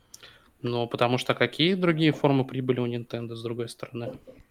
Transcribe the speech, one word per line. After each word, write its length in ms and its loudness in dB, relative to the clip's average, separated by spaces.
Ну, 240 -2
потому 320 2
что 160 0
какие 400 2
другие 380 4
формы 320 4
прибыли 360 -2
у 60 0
Nintendo, 480 -6
с 80 -12
другой 260 -6
стороны? 440 -10